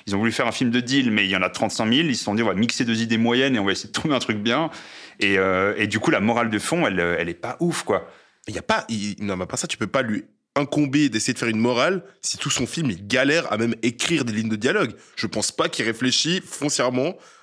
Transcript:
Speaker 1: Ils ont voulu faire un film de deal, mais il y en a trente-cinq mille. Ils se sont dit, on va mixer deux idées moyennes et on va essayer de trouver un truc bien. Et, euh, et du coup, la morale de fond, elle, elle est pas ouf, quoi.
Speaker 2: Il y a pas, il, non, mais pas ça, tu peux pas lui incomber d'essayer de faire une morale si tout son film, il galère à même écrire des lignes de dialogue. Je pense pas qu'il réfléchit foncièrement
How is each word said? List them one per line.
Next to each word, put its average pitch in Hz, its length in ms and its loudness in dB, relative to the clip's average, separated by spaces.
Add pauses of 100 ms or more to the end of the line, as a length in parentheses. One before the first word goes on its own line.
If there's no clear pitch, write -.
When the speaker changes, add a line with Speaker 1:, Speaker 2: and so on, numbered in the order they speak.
Speaker 1:
Ils 101 80 -2
ont - 20 2
voulu 113 140 0
faire 123 160 0
un 113 40 2
film 120 200 0
de 123 80 2
deal, 123 320 2
mais 104 140 4
il 95 40 0
y 95 60 0
en 92 80 2
a 90 80 4
trente-cinq 110 340 -2
mille. 131 220 2
Ils 127 100 0
se - 60 -6
sont 104 100 -2
dit, 110 80 2
on 117 60 2
va 95 80 2
mixer 117 280 0
deux 113 200 0
idées 113 160 0
moyennes 123 360 2
et 113 40 0
on 98 60 0
va 98 80 2
essayer 98 160 -6
de - 40 -8
trouver 156 220 0
un 123 40 2
truc 117 200 -2
bien. 123 320 0 (480)
Et, 98 180 4
euh, 95 400 2
et 110 80 0
du 107 140 -2
coup, - 100 -2
la 131 100 4
morale 113 300 2
de 107 80 0
fond, 160 300 0
elle, 95 120 0
elle 85 300 0
est 85 60 -8
pas 120 240 -10
ouf, 170 240 -2
quoi. 98 240 -2 (400)
Speaker 2:
Il 104 80 -8
y 87 40 -8
a 82 40 -10
pas, 220 260 0
il, 104 300 -4
non, 101 180 -4
mais 92 80 -4
pas 87 120 -8
ça, - 100 -4
tu - 100 -6
peux - 80 -2
pas 131 160 0
lui 110 220 -4 (320)
incomber 143 540 2
d'essayer 110 260 -2
de - 20 -14
faire 117 120 -2
une 110 100 0
morale 127 460 2 (180)
si - 160 -6
tout 147 100 -4
son 127 160 0
film, 151 240 -2
il 95 160 -6
galère 135 480 2
à 107 40 2
même 113 260 0
écrire 127 420 0
des 117 80 -4
lignes 110 160 -2
de 110 60 0
dialogue. 127 380 0 (220)
Je - 120 -4
pense - 240 -4
pas 165 180 0
qu'il - 160 -4
réfléchit 127 580 0
foncièrement 131 680 0 (300)